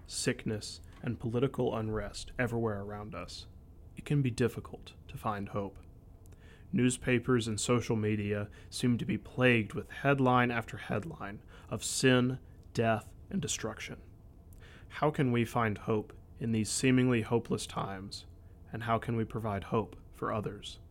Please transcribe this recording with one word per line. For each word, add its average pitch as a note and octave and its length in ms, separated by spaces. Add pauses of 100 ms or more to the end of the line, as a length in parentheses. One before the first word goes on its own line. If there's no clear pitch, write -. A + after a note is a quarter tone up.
sickness, - 720 (240)
and A2+ 160
political B2 560
unrest A2 600
everywhere A2+ 440
around G#2 340
us, - 320 (500)
it - 80
can D3 180
be B2+ 100
difficult - 640 (120)
to - 100
find G2+ 340
hope. G2 280 (960)
Newspapers B2 760
and G#2+ 140
social A#2+ 340
media G#2 540 (220)
seem A#2+ 280
to A#2+ 60
be A#2+ 120
plagued A#2+ 580
with - 140
headline B2+ 600
after A#2 280
headline G2+ 600 (320)
of A2+ 140
sin, B2+ 560 (340)
death, A2+ 320 (240)
and G3 100
destruction. - 580 (880)
How - 220
can C#3 200
we A#2+ 140
find A2 340
hope G#2+ 340 (280)
in A#2 100
these A2 180
seemingly B2+ 540
hopeless - 460
times, - 580 (460)
and A2 100
how A2+ 160
can A#2 160
we A2+ 100
provide G#2 380
hope A2 320 (180)
for A2+ 200
others? G#2 480 (100)